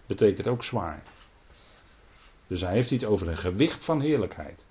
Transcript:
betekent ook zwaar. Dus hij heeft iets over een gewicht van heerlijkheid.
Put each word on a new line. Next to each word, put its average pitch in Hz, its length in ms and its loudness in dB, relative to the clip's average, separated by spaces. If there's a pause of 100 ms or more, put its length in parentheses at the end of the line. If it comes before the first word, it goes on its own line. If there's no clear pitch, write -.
betekent 98 420 2
ook 123 160 -2
zwaar. 82 380 -6 (1400)
Dus 90 140 -4
hij 87 120 -2
heeft 120 180 2
iets 120 140 0
over 98 240 2
een 82 100 -4
gewicht 95 460 0
van 156 160 0
heerlijkheid. 101 720 -2